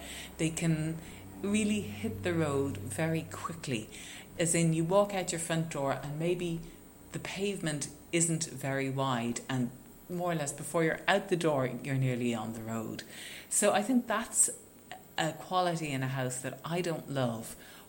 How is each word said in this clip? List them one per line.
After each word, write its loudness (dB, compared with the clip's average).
They 2
can 0
really 2
hit -4
the 2
road 2
very -2
quickly, -4
as 4
in 6
you 4
walk 6
out 0
your -2
front 0
door 0
and -4
maybe 0
the -4
pavement -2
isn't 4
very -2
wide, 0
and 2
more 0
or 2
less -2
before 0
you're 2
out 4
the 4
door, 2
you're 0
nearly 2
on -4
the -6
road. -4
So 4
I 4
think 4
that's 2
a 2
quality 0
in 0
a 0
house -2
that -6
I 0
don't -4
love, 0